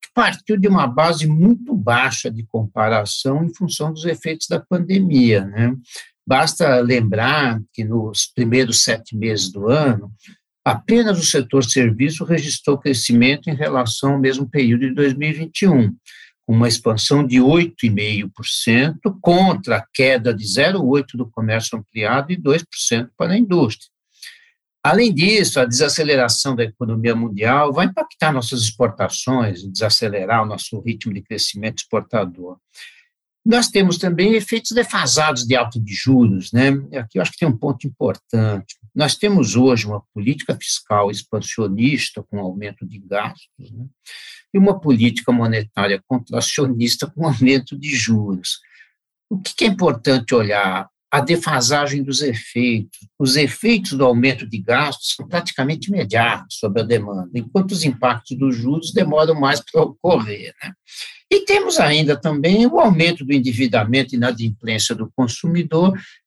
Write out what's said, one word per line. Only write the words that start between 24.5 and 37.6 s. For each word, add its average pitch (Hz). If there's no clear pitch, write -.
Além 196
disso, 185
a 127
desaceleração 135
da 117
economia 113
mundial 117
vai 170
impactar 190
nossas 123
exportações, 110
desacelerar 104
o -
nosso 104
ritmo 110
de 98
crescimento 104
exportador. 90
Nós 233
temos 190
também 190
efeitos 220
defasados 156
de 127
alta 120
de 101
juros, 113
né? 127
Aqui 113
eu 92
acho -
que -
tem 165
um 117
ponto 147